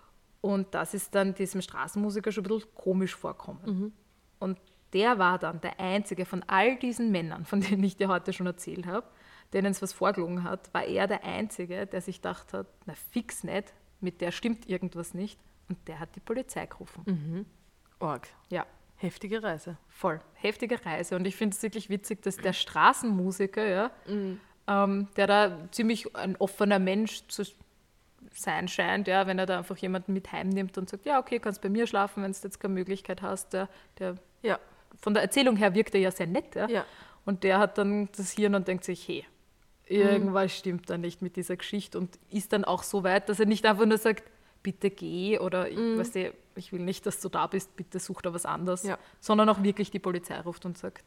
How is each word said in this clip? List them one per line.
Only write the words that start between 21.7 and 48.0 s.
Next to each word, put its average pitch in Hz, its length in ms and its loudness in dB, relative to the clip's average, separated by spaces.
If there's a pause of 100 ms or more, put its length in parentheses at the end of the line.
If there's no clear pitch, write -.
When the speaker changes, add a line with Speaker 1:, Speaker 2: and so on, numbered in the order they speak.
Speaker 1:
witzig, 202 320 -4
dass 196 140 -2
der 185 160 0
Straßenmusiker, 196 1120 4
ja, 202 240 2 (160)
Speaker 2:
Mhm. 196 340 -4 (280)
Speaker 1:
ähm, 202 480 2
der 196 100 4
da 202 320 6 (140)
ziemlich 226 440 0
ein 185 200 -2
offener 202 420 4
Mensch 196 500 0
zu - 140 -6 (920)
sein 175 360 -4
scheint, 185 400 0
ja, 190 180 4
wenn 185 120 -2
er 190 80 0
da 185 120 0
einfach 175 180 -8
jemanden 185 360 -4
mit 190 200 -4
heimnimmt 190 460 -2
und 185 100 -6
sagt, - 180 -12
"Ja, 285 120 4
okay, 247 220 -2
kannst 208 200 -4
bei 202 80 -4
mir 226 180 2
schlafen, 202 360 0
wenn's 196 200 -6
jetzt - 180 -12
keine 196 140 -2
Möglichkeit 185 460 -4
hast." 190 320 -6
Der, 190 160 -2 (300)
der 180 160 -4 (280)
Speaker 2:
Ja. 196 160 2 (380)
Speaker 1:
von - 160 -2
der 208 100 6
Erzählung 247 340 4
her 196 180 4
wirkt 214 200 2
er 196 60 6
ja 185 100 4
sehr 180 180 -4
nett, 208 260 -2
ja. 214 140 -2
Speaker 2:
Ja. 233 160 0 (420)
Speaker 1:
Und 196 160 -2
der 190 160 6
hat 202 200 4
dann 202 380 2
das 185 160 -4
Hirn 208 220 4
und 190 140 2
denkt 185 160 -2
sich, 175 240 -6
"Hey, 147 180 -6 (640)
Speaker 2:
Mhm. 190 60 2
Speaker 1:
irgendwas 196 600 4
stimmt 180 320 -4
da 170 80 -2
nicht 170 240 -4
mit 180 160 -6
dieser 180 200 -4
Geschichte", - 420 -6
und 180 200 -6 (120)
ist 196 220 -2
dann 208 120 2
auch - 200 0
so 202 200 0
weit, 190 240 4
dass 208 120 0
er 214 60 6
nicht 214 200 4
einfach 220 200 6
nur 214 120 6
sagt, 220 260 2 (380)
"Bitte 196 280 -2
geh", 185 480 -2
oder 180 300 0
ich, - 80 -4
Speaker 2:
Mhm. 226 220 2
Speaker 1:
weißt 233 160 -2
du, 185 180 -2 (240)
"Ich - 160 -12
will 180 80 -6
nicht, 180 240 -4
dass - 160 -4
du 190 80 -6
da 165 180 0
bist, - 300 -4
bitte - 220 -8
such - 240 -8